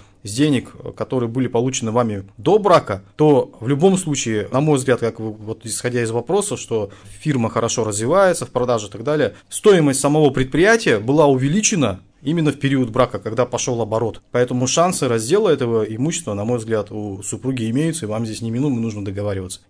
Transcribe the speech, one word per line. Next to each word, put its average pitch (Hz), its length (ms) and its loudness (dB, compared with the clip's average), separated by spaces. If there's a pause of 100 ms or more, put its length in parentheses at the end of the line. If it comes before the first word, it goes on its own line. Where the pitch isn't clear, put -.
(240)
с 104 120 -12
денег, 135 400 0 (200)
которые 120 320 -4
были 120 200 -2
получены 123 440 -2
вами 110 320 0 (140)
до 175 220 4
брака, 160 420 2 (140)
то 147 440 4
в 110 80 -6
любом 170 300 4
случае, 120 540 -4
на 131 100 0
мой 151 160 2
взгляд, 123 220 0
как 113 200 -4
вы, 110 120 -6
вот 107 340 -12
исходя 120 380 -4
из 113 80 -4
вопроса, 131 460 -2
что 110 340 -4 (280)
фирма 127 300 0
хорошо 117 340 -2
развивается, 117 640 2
в - 60 -20
продаже 120 360 0
и - 40 -18
так 107 120 -12
далее, 143 300 0 (160)
стоимость 156 500 4
самого 147 300 4
предприятия 139 720 2
была 143 260 2
увеличена 139 760 2 (200)
именно 151 300 0
в - 80 -8
период 131 320 0
брака, 120 260 0
когда 117 300 -2
пошел 117 340 -4
оборот. 110 400 -2 (100)
Поэтому 123 360 0
шансы 170 400 0
раздела 127 420 2
этого 117 340 2
имущества, 113 520 -4
на 101 100 -4
мой 120 140 -2
взгляд, 107 320 -4
у 104 320 -8
супруги 120 480 -6
имеются, 156 340 -2
и 104 40 -6
вам 113 180 -4
здесь 107 160 -10
неминуемо 120 360 -2
нужно 104 240 -6
договариваться. 98 680 -6